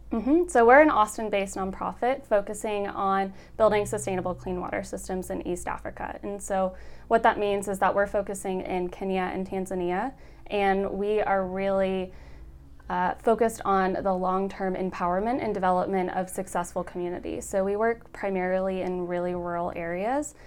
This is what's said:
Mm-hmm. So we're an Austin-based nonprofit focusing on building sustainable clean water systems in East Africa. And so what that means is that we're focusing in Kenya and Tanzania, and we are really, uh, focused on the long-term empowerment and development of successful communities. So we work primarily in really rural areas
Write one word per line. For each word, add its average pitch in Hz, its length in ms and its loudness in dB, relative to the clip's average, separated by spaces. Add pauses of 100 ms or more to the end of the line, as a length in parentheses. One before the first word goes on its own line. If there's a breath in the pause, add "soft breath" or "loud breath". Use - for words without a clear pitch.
(120)
Mm-hmm. 269 360 2
So 233 180 6
we're 254 160 12
an 311 80 8
Austin-based 208 640 0
nonprofit 196 720 -2
focusing 202 600 0
on 196 440 0 (260 loud breath)
building 208 280 6
sustainable 185 480 -2
clean 180 260 -6
water 180 220 -4
systems 190 480 -6
in - 180 -4
East 175 200 -4
Africa. - 560 -6
And 202 180 -8
so 190 340 -2 (320 loud breath)
what 226 140 4
that 233 160 4
means 202 300 0
is 196 100 -2
that 208 160 2
we're 202 140 2
focusing 196 540 -4
in 180 280 -2
Kenya 185 420 -2
and 185 160 -4
Tanzania, 190 640 -2 (360 soft breath)
and 196 420 2
we 208 320 0
are 190 240 2
really, 190 680 0 (800 loud breath)
uh, 180 300 0
focused 226 440 2
on 190 380 4
the 190 120 2
long-term 190 640 0
empowerment 190 680 0
and 214 100 0
development 185 580 2
of 185 180 -2
successful 180 540 -4
communities. 175 640 -6
So 196 160 0
we 202 120 0
work 226 360 0
primarily 185 720 0
in 180 260 -2
really 175 280 -2
rural 175 400 -4
areas 190 580 -2 (140)